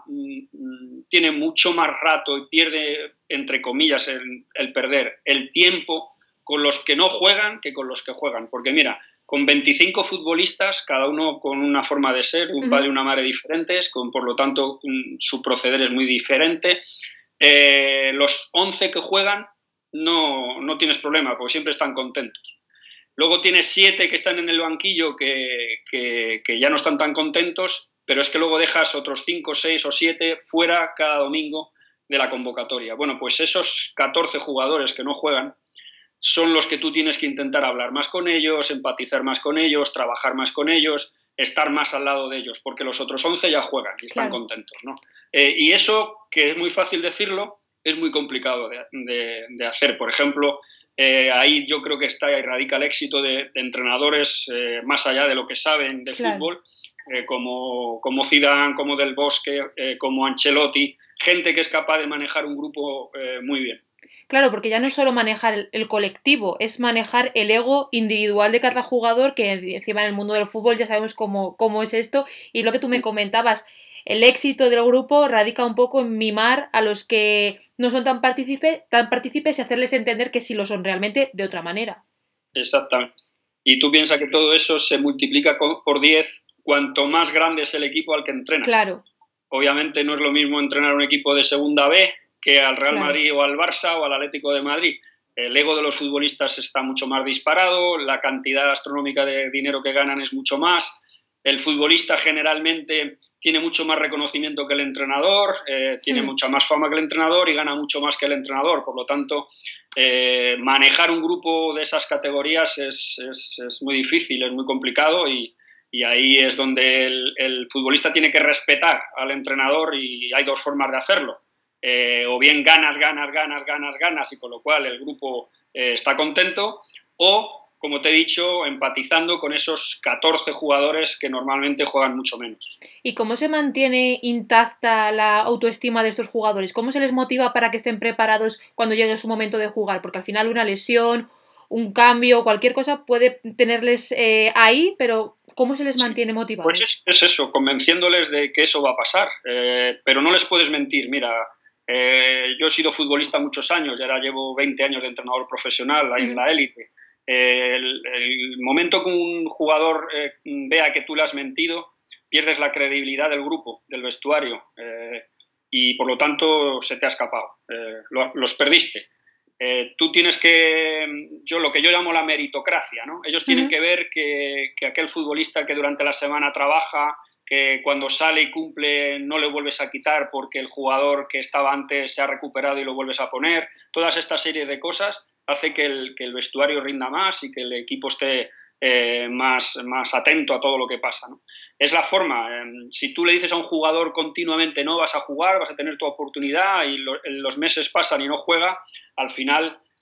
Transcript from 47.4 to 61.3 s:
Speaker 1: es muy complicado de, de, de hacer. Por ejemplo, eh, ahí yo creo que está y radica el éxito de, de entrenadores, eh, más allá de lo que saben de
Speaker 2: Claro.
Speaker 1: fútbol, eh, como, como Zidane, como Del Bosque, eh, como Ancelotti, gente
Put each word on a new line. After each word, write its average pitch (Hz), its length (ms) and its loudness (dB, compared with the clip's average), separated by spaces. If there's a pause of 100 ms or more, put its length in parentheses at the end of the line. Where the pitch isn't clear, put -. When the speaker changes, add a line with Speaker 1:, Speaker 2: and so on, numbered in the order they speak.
Speaker 1:
es 156 160 -2
muy 160 140 -2
complicado 131 560 -4
de, 120 120 -12 (120)
de, 120 560 -8
de 120 180 -8
hacer. 120 320 0
Por 117 120 -4
ejemplo, 143 500 0 (380)
eh, 131 340 4
ahí 139 340 4
yo 143 160 -2
creo 147 160 0
que 139 100 -2
está 143 300 -2
y 131 40 -2
radica 127 340 -4
el 135 80 0
éxito 143 380 -2
de, 135 320 -2
de 131 80 -4
entrenadores, 127 920 0
eh, 120 300 -4
más 139 240 0
allá 135 180 2
de 135 100 2
lo 131 120 -4
que 131 80 -4
saben 135 480 0
de 131 80 -10
Speaker 2:
Claro. 226 220 -2
Speaker 1:
fútbol, 170 300 -8 (500)
eh, 123 120 -4
como, 123 760 -6
como 135 240 0
Zidane, 143 500 4
como 143 220 -2
Del 139 180 0
Bosque, 143 520 -2 (100)
eh, 131 200 -6
como 131 280 0
Ancelotti, 143 720 2 (200)
gente 175 360 2